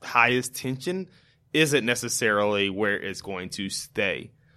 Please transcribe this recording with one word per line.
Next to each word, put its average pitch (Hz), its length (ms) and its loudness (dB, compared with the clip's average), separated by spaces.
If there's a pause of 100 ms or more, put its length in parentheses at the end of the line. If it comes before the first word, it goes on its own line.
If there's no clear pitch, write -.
highest 123 540 2
tension 175 520 -6 (440)
isn't 143 340 4
necessarily 104 840 2
where 101 280 0
it's 95 220 -8
going 92 300 -8
to 98 200 -6
stay. - 640 -4 (240)